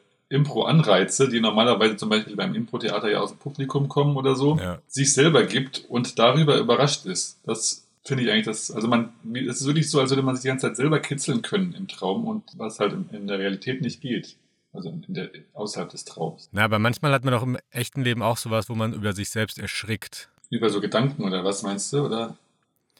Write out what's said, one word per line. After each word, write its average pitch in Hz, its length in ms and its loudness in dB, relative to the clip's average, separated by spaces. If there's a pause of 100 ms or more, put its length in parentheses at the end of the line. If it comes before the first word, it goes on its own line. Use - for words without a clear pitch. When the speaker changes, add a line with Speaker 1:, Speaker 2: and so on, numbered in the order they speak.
(300)
Speaker 1:
Impro-Anreize, 131 1000 4
die 117 120 2
normalerweise 110 560 4
zum 107 120 -4
Beispiel 107 260 0
beim 95 200 -4
Impro-Theater 110 560 -2
ja 101 80 2
aus 101 120 -4
dem - 80 -20
Publikum 139 500 -4
kommen 147 260 2
oder 135 200 2
so, 143 220 4
Speaker 2:
Ja. 90 300 -4
Speaker 1:
sich 139 260 0
selber 139 300 6
gibt - 460 -2
und 120 300 -2
darüber 135 400 6
überrascht 120 460 2
ist. - 400 -6
Das - 400 -4 (200)
finde 127 180 -2
ich 113 80 2
eigentlich, 107 140 2
das, 110 260 -4
also 110 160 -2
man, 117 220 2 (240)
es 131 280 -4
ist 135 40 -4
wirklich 151 240 2
so, 151 100 4
als 131 120 2
würde 135 120 2
man 131 120 2
sich 127 80 -8
die 131 40 -2
ganze 131 200 0
Zeit 113 100 -4
selber 147 220 2
kitzeln 131 420 -2
können 92 320 -2
im 95 140 -10
Traum 98 380 -4
und 110 180 -4 (140)
was 107 220 -10
halt 104 140 0
in, 95 180 -8
in 101 160 -12
der 101 120 -4
Realität 98 420 -4
nicht 117 200 -6
geht. 110 360 -6 (380)
Also - 140 -12
in 85 240 -12
der, 90 160 -8 (240)
außerhalb 104 380 -8
des - 120 -16
Traums. - 480 -10
Speaker 2:
Na, 101 120 0
aber 107 160 2
manchmal 123 320 0
hat 135 120 0
man 131 100 0
doch 117 100 0
im 127 160 -4 (100)
echten 127 320 -6
Leben 120 220 -2
auch 113 140 0
sowas, 110 320 -4
wo 117 60 -6
man 110 180 -2
über 104 200 -4
sich 98 160 -6
selbst 110 300 -4
erschrickt. - 720 -8 (200)
Speaker 1:
Über 113 220 2
so 101 100 -2
Gedanken 117 440 0
oder 92 180 -2
was 98 180 -2
meinst 101 320 -6
du? 143 140 2
Oder 113 300 -6 (640)